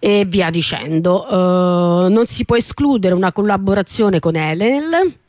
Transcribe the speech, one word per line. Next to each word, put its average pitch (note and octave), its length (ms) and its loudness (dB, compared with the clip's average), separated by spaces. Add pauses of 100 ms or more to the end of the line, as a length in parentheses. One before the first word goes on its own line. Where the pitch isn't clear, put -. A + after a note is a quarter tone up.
E G3+ 240 2
via F3+ 220 0
dicendo. E3 800 -2
Eh, F3+ 800 2
non A3+ 180 4
si - 200 -6
può A#3 100 0
escludere A#3 580 0
una F#3 180 0
collaborazione G3+ 880 0
con D#3+ 160 -2
Enel C4 800 0 (140)